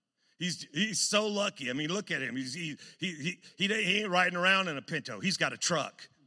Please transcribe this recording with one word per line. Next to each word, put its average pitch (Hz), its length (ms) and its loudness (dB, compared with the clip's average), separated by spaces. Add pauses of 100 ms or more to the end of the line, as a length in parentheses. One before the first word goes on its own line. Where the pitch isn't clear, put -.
(380)
He's, 170 360 -4
he's 208 260 0
so 214 280 2
lucky. 202 420 -2
I 123 40 -2
mean, 156 200 -2
look 202 180 -4
at 143 100 -2
him. 123 140 -4
He's, 131 180 -6
he, 160 240 -6 (200)
he, 170 400 -4 (200)
he, 196 100 2
he, - 0 -
he 208 340 2
ain't 208 80 -4
riding 180 280 4
around 185 300 6
in 147 100 -4
a 127 40 -6
Pinto. 131 380 -6
He's 175 180 0
got - 160 0
a - 40 -10
truck. - 520 -2 (180)